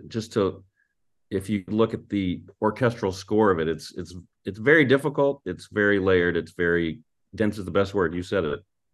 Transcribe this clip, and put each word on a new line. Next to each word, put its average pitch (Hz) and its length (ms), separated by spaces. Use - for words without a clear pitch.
just - 260
to, 95 300
if 95 180
you 101 200
look 110 260
at - 140
the 92 340
orchestral 107 520
score 107 380
of 82 100
it, 78 80
it's, 80 280
it's, 87 180
it's 101 140
very 147 260
difficult. 139 600
It's - 260
very 104 280
layered. 90 360
It's 82 160
very 85 480
dense 104 240
is 98 60
the 90 60
best 95 240
word. 87 180
You 90 120
said 95 200
it. 73 160